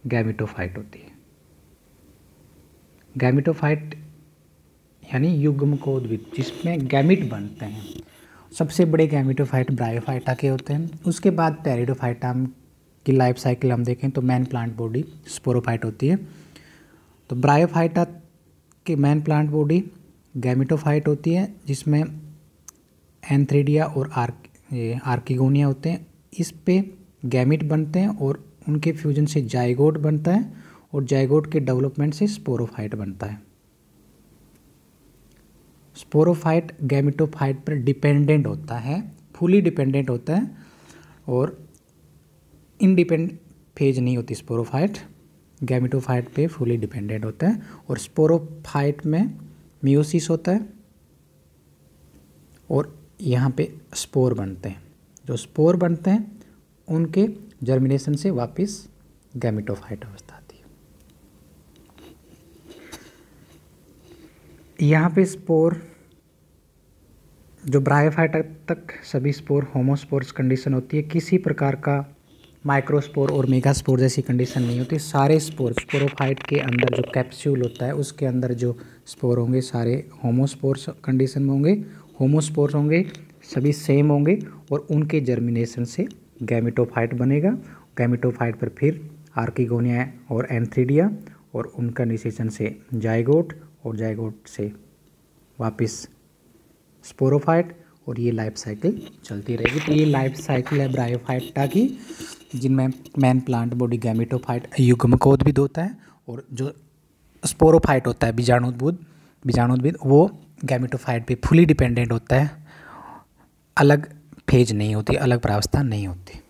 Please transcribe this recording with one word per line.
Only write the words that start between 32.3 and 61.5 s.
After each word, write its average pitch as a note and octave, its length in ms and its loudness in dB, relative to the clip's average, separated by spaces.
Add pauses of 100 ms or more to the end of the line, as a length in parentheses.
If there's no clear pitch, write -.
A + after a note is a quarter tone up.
बनता G2 320 -8
है। G#2 140 -10 (2500)
स्पोरोफाइट D#3+ 760 0 (120)
गैमेटोफाइट C#3 760 0
पर D3+ 180 -6
डिपेंडेंट C#3+ 720 2
होता G#2 300 -8
है, C#3+ 340 -6 (240)
फुली F#3 260 4
डिपेंडेंट C#3 480 0
होता B2 260 -2
है A3+ 160 0 (760)
और B2+ 420 -2 (1120)
इंडिपेंडेंट E3+ 580 2 (380)
फेज C3+ 220 2
नहीं B2 180 0
होती A#2 180 -6
स्पोरोफाइट, B2 640 -4 (640)
gametophyte B2+ 720 -2
पे D3+ 120 0
fully A#2+ 300 -2
dependent G#2+ 480 -6
होता A2 220 -2
है। G#3+ 140 0 (280)
और B2+ 80 -4
sporophyte D#3 1080 0
में D#3+ 320 0 (480)
meiosis D3+ 440 2
होता E3 220 0
है G#3+ 180 0 (2000)
और - 380 -2 (140)
यहाँ B2+ 300 0
पे - 220 -4 (220)
spore B2+ 380 0
बनते G2 360 -8
हैं। - 140 -16 (440)
जो A#2+ 80 -6
spore D#3+ 400 2
बनते E3+ 340 0
हैं G#3 300 0 (500)
उनके E3 400 0 (340)
germination C3+ 520 0
से F#3 160 -2
वापस D#3 580 -4 (480)
gametophyte G#2+ 680 -6
अवस्था - 300 -20
आती - 220 -20
है। - 60 -20 (4000)